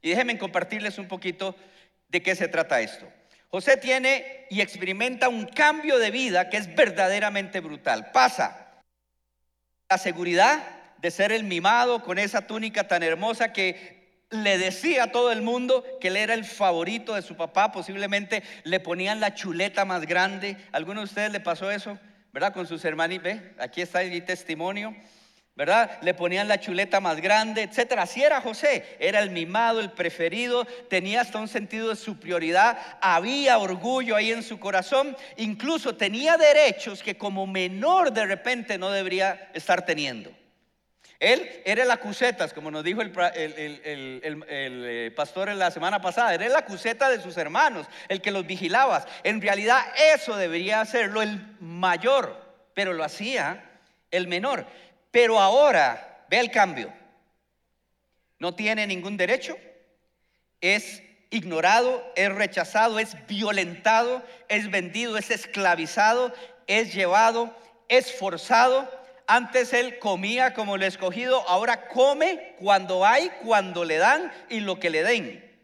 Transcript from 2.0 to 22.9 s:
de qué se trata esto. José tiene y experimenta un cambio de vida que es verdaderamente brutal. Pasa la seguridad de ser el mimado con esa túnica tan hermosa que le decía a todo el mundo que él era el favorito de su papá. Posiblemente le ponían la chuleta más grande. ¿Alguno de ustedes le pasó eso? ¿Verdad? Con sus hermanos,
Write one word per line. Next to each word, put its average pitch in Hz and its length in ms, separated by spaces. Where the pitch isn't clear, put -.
de 175 120
qué 185 140
se 185 120
trata 147 340
esto. - 260
José 220 280
tiene 262 720
y 202 120
experimenta 202 680
un 220 160
cambio 302 540
de 190 120
vida 196 380
que 202 80
es 180 180
verdaderamente 202 880
brutal. 143 500
Pasa - 680
la 185 80
seguridad 180 640
de 127 140
ser 202 200
el 220 120
mimado 226 600
con 185 140
esa 202 300
túnica 214 400
tan 175 160
hermosa 220 500
que - 500
le 202 280
decía 233 460
a 220 80
todo 240 200
el 220 100
mundo 247 440
que 185 80
él 190 80
era 214 160
el 226 100
favorito 202 720
de 196 60
su - 160
papá. 190 340
Posiblemente 196 720
le 180 160
ponían 190 400
la 202 120
chuleta 196 520
más 180 200
grande. 190 520
¿Alguno 190 280
de 202 40
ustedes 208 260
le 202 80
pasó 175 320
eso? 202 260
¿Verdad? 175 180
Con 185 160
sus 165 160
hermanos, 165 380